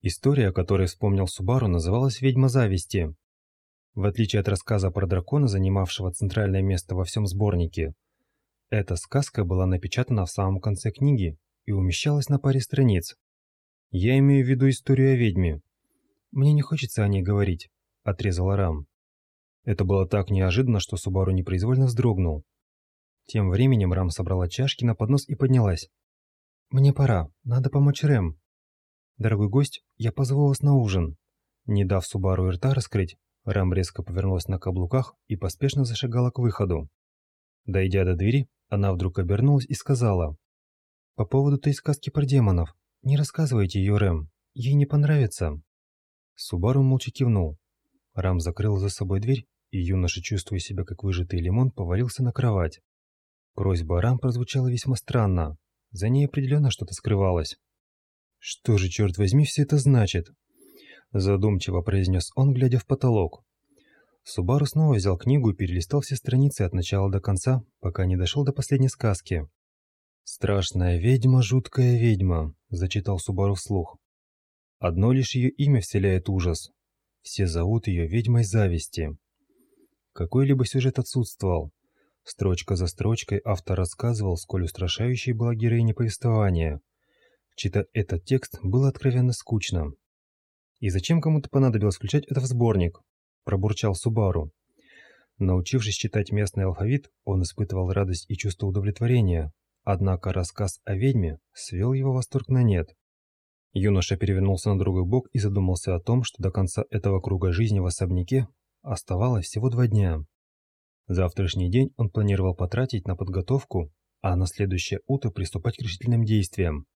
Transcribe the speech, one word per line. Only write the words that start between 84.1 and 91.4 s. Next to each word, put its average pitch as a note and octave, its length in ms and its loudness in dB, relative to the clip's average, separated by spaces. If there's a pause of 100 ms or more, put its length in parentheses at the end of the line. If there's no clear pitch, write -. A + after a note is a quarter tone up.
сколь F#2 280 -4
устрашающей A2+ 680 -4
была A#2 220 -2
героиня A2+ 400 2
повествования. G2+ 840 0 (760)
Читать G2+ 360 -2
этот G2 320 -2
текст - 380 -2
было B2 260 2
откровенно B2+ 440 0
скучно. F2 600 -4 (840)
«И G2+ 120 -2
зачем G2 300 0
кому-то D#3 300 0